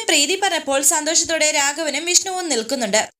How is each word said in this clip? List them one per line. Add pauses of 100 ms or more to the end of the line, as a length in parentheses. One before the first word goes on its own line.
പ്രീതി
പറഞ്ഞപ്പോൾ
സന്തോഷത്തോടെ
രാഘവനും
വിഷ്ണുവും
നിൽക്കുന്നുണ്ട്. (120)